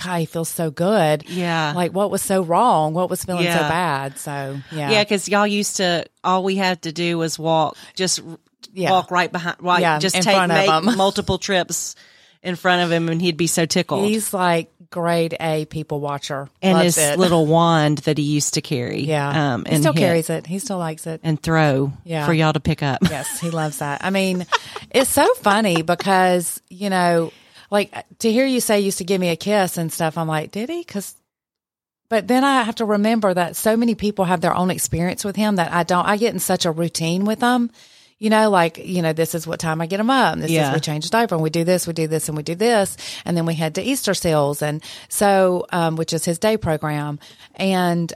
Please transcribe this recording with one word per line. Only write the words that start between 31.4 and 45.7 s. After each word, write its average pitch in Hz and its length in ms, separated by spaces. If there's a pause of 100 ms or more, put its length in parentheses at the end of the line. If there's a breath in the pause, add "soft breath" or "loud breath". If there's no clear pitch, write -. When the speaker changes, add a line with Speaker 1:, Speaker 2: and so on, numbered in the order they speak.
Speaker 1:
but 220 200
then 254 160
I 269 180
have 220 140
to 226 100
remember 208 480
that 175 220
so 220 200
many 233 180
people 202 300
have 175 160
their 175 140
own 185 160
experience 165 540
with 202 120
him 208 200
that 165 160
I 175 100
don't. 175 240
I 208 100
get 208 160
in 175 80
such - 240
a 175 60
routine 165 560
with 220 140
them. 240 300 (500 soft breath)
You 214 100
know, 220 200
like, 170 340
you 180 160
know, 160 120
this 160 240
is 160 100
what 160 140
time 160 200
I 165 60
get 196 140
'em 226 100
up. 240 220
And 160 100
this 156 80
Speaker 2:
Yeah. 156 200
Speaker 1:
is, 135 40
we 151 60
change 151 240
the - 60
diaper 226 260
and 160 80
we 156 60
do 165 120
this, 175 240
we 170 60
do 165 160
this, 156 200
and 151 80
we 151 60
do 165 140
this. 208 400 (280 loud breath)
And 170 120
then 165 100
we 165 80
head 156 220
to 190 60
Easter 247 300
Seals. 151 480
And 151 220 (260 loud breath)
so, 190 640